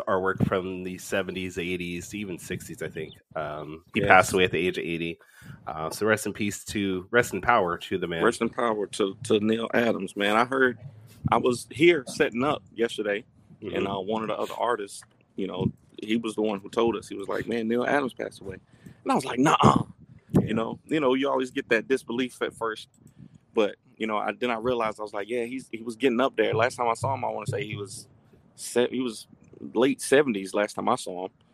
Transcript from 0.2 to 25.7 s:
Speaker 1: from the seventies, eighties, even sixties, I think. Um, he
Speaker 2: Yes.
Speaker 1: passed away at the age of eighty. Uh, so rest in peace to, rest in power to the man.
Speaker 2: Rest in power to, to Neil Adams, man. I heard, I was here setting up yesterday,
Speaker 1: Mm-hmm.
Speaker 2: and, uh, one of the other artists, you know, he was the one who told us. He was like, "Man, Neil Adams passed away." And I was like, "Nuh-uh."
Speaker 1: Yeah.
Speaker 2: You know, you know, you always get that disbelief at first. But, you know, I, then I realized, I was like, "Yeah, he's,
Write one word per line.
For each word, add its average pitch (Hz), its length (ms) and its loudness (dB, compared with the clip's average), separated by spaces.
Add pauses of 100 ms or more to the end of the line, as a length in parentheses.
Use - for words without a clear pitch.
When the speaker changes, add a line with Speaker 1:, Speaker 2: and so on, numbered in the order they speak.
Speaker 1:
from 92 360 -2
the 92 140 -6
seventies, 92 640 -4
eighties, 87 560 -4
even 98 240 -6
sixties, - 420 -10
I 80 60 -4
think. 78 260 -10 (220)
Um, 76 480 -8 (100)
he 110 80 0
Speaker 2:
Yes. 101 80 4
Speaker 1:
passed 92 240 4
away 92 120 4
at 92 60 0
the 90 80 -2
age 90 200 -2
of - 40 -4
eighty. 82 360 -6 (480)
Uh, 78 240 -6
so - 160 -4
rest 110 180 2
in 101 80 -4
peace 101 320 -6
to, 95 460 -4
rest 120 220 4
in 95 80 -4
power 95 360 4
to - 220 -4
the 87 80 -4
man. 85 160 -2
Speaker 2:
Rest 113 180 2
in 117 80 2
power 110 380 0
to, 98 360 -2
to 110 160 2
Neil 113 360 0
Adams, 101 400 2
man. 101 200 2
I 113 100 6
heard, 127 340 2 (520)
I 113 60 6
was 123 320 0
here 165 380 6
setting 123 360 0
up 143 200 0 (100)
yesterday, 104 520 -2 (360)
Speaker 1:
Mm-hmm. 92 140 -6
Speaker 2:
and, 95 120 0
uh, 98 120 -2
one 107 240 -2
of 107 60 -4
the 107 80 -2
other 107 180 -4
artists, 104 480 -2 (320)
you 196 120 -4
know, 95 240 -2 (300)
he 110 160 0
was 113 180 -4
the 107 80 0
one 104 160 0
who 98 100 -14
told 117 260 2
us. 98 120 -10
He 101 80 -10
was 98 120 -8
like, 98 200 -4
"Man, 113 200 -2
Neil 120 180 0
Adams 135 280 2
passed - 280 -10
away." 92 160 -12 (460)
And 269 80 0
I 262 40 4
was 143 100 0
like, 131 140 -4
"Nuh-uh." - 440 6 (480)
Speaker 1:
Yeah. - 100 6
Speaker 2:
You 107 140 0
know, 113 300 -2
you 143 140 0
know, 131 140 6
you 135 160 2
always 131 220 0
get 135 180 -4
that 110 180 2
disbelief 127 540 -2
at 113 120 -2
first. 110 340 -6 (680)
But, 104 220 2 (200)
you 110 80 -4
know, 107 120 0
I, 104 160 -2
then 117 180 -2
I 113 60 0
realized, 113 420 0
I - 20 -10
was 104 140 -8
like, 101 120 -4
"Yeah, 117 180 -2
he's, 123 260 -8